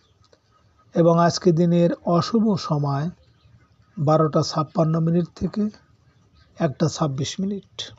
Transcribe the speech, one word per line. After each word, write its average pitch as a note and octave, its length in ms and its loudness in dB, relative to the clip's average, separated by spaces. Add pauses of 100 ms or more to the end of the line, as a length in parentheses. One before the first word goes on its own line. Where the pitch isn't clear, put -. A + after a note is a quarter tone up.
(960)
এবং E3+ 260 4
আজকে E3+ 320 2
দিনের E3+ 380 2 (140)
অশুভ G3+ 520 0
সময় C#3+ 540 -4 (880)
বারোটা D#3 440 2
ছাপ্পান্ন D#3+ 580 -2
মিনিট E3 260 0 (100)
থেকে G3 260 -4 (960)
একটা D#3+ 300 0
ছাব্বিশ C#3+ 520 -6
মিনিট। G3 320 -8 (260)